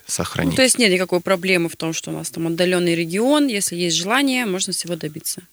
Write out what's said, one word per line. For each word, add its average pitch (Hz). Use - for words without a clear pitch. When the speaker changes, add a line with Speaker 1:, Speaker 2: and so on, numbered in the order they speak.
Speaker 1:
сохранить. -
Speaker 2:
Ну, -
то 269
есть 254
нет 214
никакой 180
проблемы 180
в -
том, 165
что -
у -
нас 160
там 165
отдалённый 175
регион, 226
если 202
есть 170
желание, 254
можно 190
всего 170
добиться. 151